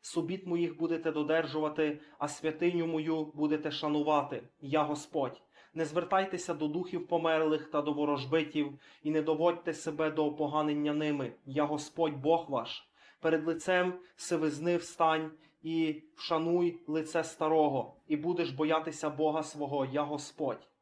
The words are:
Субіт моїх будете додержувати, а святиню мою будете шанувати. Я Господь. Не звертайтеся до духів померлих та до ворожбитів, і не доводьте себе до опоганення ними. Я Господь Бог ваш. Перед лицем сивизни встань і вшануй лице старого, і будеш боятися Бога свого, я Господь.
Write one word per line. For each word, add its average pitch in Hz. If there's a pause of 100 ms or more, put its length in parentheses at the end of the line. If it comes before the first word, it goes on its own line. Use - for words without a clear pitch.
Субіт 180
моїх 170
будете 165
додержувати, 151 (180)
а 143
святиню 165
мою 160
будете 151
шанувати. 147 (180)
Я 147
Господь. 147 (320)
Не 160
звертайтеся 180
до 151
духів 170
померлих 160
та 147
до 147
ворожбитів, 143 (240)
і 151
не 156
доводьте 160
себе 156
до 156
опоганення 147
ними. 147 (140)
Я 139
Господь 147
Бог 156
ваш. - (320)
Перед 160
лицем 180 (220)
сивизни 156
встань 160 (320)
і 160 (140)
вшануй 170
лице 156
старого, 151 (120)
і 151
будеш 165
боятися 156
Бога 151
свого, 143
я 143
Господь. 147 (140)